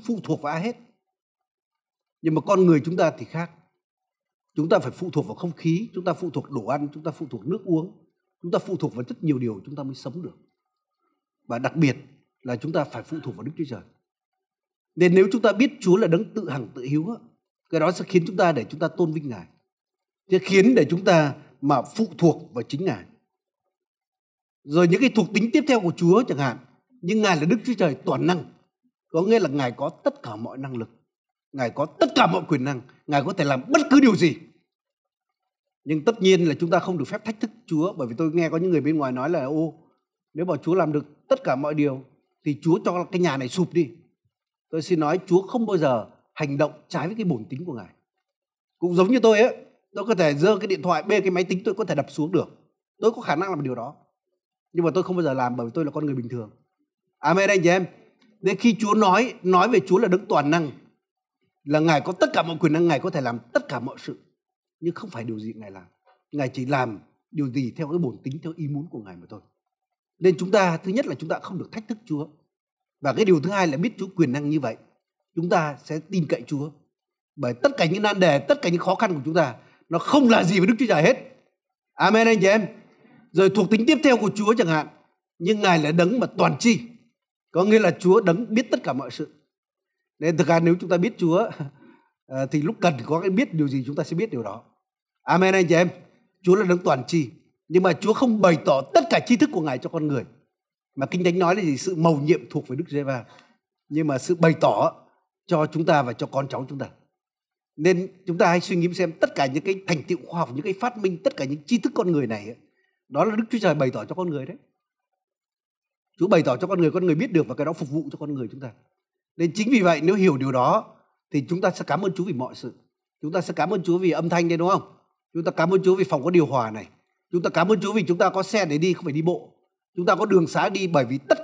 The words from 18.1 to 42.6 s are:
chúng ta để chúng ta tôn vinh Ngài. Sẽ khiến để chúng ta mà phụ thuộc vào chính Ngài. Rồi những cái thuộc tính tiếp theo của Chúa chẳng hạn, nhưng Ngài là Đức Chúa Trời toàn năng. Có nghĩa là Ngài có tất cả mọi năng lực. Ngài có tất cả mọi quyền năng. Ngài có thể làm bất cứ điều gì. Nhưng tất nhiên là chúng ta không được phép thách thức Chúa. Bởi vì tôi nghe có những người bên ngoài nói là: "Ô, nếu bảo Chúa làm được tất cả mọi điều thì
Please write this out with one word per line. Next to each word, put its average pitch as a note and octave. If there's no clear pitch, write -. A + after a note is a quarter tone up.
chúng G3
ta F3
để A#2+
chúng D3
ta E3
tôn D#3
vinh D3
Ngài. F#2+
Sẽ F#3
khiến F#3+
để D#3
chúng F3
ta D#3
mà C#3
phụ -
thuộc -
vào A#2
chính C#3+
Ngài. G#2
Rồi E3+
những F3+
cái C4
thuộc F#3+
tính A3
tiếp D4+
theo A#3+
của E3+
Chúa F3+
chẳng D#3
hạn, C3
nhưng G#3+
Ngài F#3+
là D3
Đức F3+
Chúa B3
Trời D#3
toàn C#3+
năng. E3
Có D#3+
nghĩa A3
là F3
Ngài C3
có C3+
tất -
cả G#2+
mọi A#2
năng C3
lực. A2+
Ngài B2+
có C#3+
tất -
cả A#3+
mọi F3
quyền C3+
năng. C3+
Ngài C#3+
có D3+
thể D#3+
làm C3+
bất D#4
cứ C#4+
điều A3+
gì. C#3+
Nhưng D3
tất A3+
nhiên F#3
là D3+
chúng E3+
ta F3+
không F3+
được F3+
phép G#3
thách A3
thức A3+
Chúa. E3
Bởi D3
vì A#2
tôi D#3+
nghe E3
có D#3+
những F3+
người D#3
bên D3+
ngoài C3+
nói B2+
là: D#3
"Ô, D#3
nếu E3+
bảo E3+
Chúa E3
làm D#3+
được -
tất C4
cả C#3
mọi D3
điều C#3
thì D3